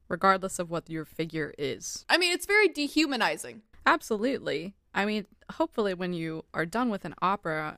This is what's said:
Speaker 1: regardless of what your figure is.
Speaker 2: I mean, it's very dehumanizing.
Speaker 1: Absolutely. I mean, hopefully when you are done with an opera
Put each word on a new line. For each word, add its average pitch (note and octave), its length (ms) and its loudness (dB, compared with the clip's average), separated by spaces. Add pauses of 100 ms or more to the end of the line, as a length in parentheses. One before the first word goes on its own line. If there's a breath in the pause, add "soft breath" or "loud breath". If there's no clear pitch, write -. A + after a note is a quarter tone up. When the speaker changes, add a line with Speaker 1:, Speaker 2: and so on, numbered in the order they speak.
Speaker 1:
regardless F#3+ 500 2
of E3+ 140 -6
what E3 180 -4
your D#3+ 160 -6
figure D#3+ 540 -4
is. - 500 -6
Speaker 2:
I D#4+ 80 8
mean, F4 160 4
it's F4 140 -2
very G#4 220 6
dehumanizing. C4 920 0 (240)
Speaker 1:
Absolutely. G#3 880 0 (200)
I G3 120 2
mean, G#3+ 200 -2 (280)
hopefully G#3+ 400 0
when F3+ 200 -2
you D#3+ 400 -6
are D#3+ 120 0
done A#3 240 0
with G3 140 -4
an D#3+ 180 -10
opera E3 560 -2